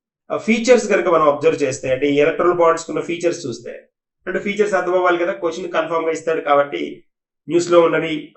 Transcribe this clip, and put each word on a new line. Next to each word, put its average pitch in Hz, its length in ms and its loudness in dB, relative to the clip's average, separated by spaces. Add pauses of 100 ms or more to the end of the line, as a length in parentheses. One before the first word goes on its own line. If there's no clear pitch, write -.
(320)
ఆ, 151 60 -2
ఫీచర్స్ 226 520 2
కనుక 175 180 0
మనం 156 220 4
అబ్జర్వ్ 143 340 0
చేస్తే 131 300 -2
అంటే 135 160 0
ఈ 143 60 0
ఎలక్టరల్ 160 380 2
బాండ్స్ 165 320 2
కున్న 156 160 -6
ఫీచర్స్ 170 440 -4
చూస్తే - 440 -12 (380)
అంటే 185 120 -6
ఫీచర్స్ 202 340 -2
అర్థం 175 200 0
అవ్వాలి 180 240 2
కదా, 175 160 -2
క్వశ్చన్ 175 380 -6
కన్ఫర్మ్ 160 340 -2
గా 165 60 -2
ఇస్తాడు 156 300 -4
కాబట్టి 143 640 0 (460)
న్యూస్ 170 220 0
లో 170 100 8
ఉన్నవి, 160 560 0